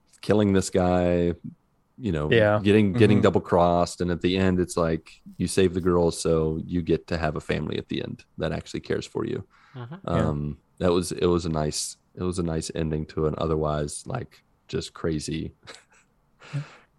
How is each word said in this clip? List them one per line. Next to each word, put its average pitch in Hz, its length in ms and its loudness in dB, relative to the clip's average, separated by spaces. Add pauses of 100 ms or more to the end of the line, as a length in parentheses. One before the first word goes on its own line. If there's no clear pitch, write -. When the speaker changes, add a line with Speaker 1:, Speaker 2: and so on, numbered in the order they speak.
(200)
Speaker 1:
killing 101 320 2
this 95 180 2
guy, 87 640 2 (680)
you 104 100 -2
know, 76 200 -2
Speaker 2:
Yeah. 107 300 4
Speaker 1:
getting, 101 320 4
getting 104 240 6
Speaker 3:
Mm-hmm. 92 60 4
Speaker 1:
double 95 180 4
crossed. 87 580 2
And 90 100 -2
at 82 120 -2
the 92 140 2
end, 92 220 2
it's 87 180 -2
like, 82 340 0 (260)
you 87 100 -2
save 92 280 2
the 90 80 -2
girls, 87 360 2
so 80 460 0
you 90 180 -4
get 82 260 0
to 87 100 -2
have 78 180 -2
a 80 40 -6
family 76 380 -6
at - 100 -10
the - 140 -4
end - 220 -12 (140)
that 80 140 -4
actually 82 280 -8
cares - 260 -6
for - 200 -6
you. - 180 -6 (320)
Speaker 4:
Mm-hmm. 123 180 -14 (140)
Speaker 2:
Yeah. - 40 -2 (160)
Speaker 1:
Um, 73 300 -4 (200)
that 87 140 2
was, 90 200 0
it - 140 0
was 87 180 2
a 82 60 -2
nice, 76 480 -4 (160)
it - 80 -10
was 90 160 -4
a 87 40 -2
nice 80 320 -4
ending 78 340 -2
to 78 180 -2
an 76 120 0
otherwise, 76 680 -2
like, - 360 -10 (240)
just - 280 -8
crazy. 80 640 -6
<laughs> - 40 -20 (920)
Speaker 2:
Yeah. 143 60 -6 (380)